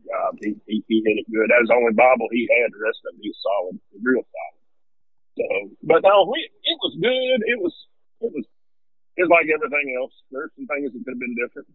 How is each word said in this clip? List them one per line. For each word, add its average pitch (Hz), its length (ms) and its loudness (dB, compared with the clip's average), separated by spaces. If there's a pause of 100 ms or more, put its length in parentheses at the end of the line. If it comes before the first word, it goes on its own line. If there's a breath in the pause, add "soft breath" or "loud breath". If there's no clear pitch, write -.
job. 92 280 -4 (120)
He, 104 140 -4 (100)
he, 107 240 -4
he 110 60 4 (100)
hit 107 160 0
it - 80 -16
good. 107 160 0
That 120 160 6
was 113 80 2
the 120 80 6
only 117 160 2
bobble 120 380 6
he 120 100 0 (160)
had. 113 160 -2
The 104 80 -16
rest 110 240 -2
of 90 80 -14
it, 107 80 -18
he 107 80 -8
was - 80 -16
solid, 92 360 -4 (280)
real 123 220 0
solid. - 340 -16 (800)
So, - 60 -4 (360)
but 156 220 4
no, 196 260 6
we, 311 140 -4
it - 400 -6
was - 160 -6
good. 254 480 0
It 240 100 0
was, 180 160 -4 (480)
it 226 140 -4
was, 123 100 -8 (720)
it 175 80 0
was 165 80 4
like 160 160 4
everything 147 480 -2
else. - 160 -6 (160)
There's 147 240 -10
some 135 160 -14
things 143 240 -4
that 117 80 -12
could 127 160 -10
have 123 60 -10
been 120 160 -8
different, 123 360 -8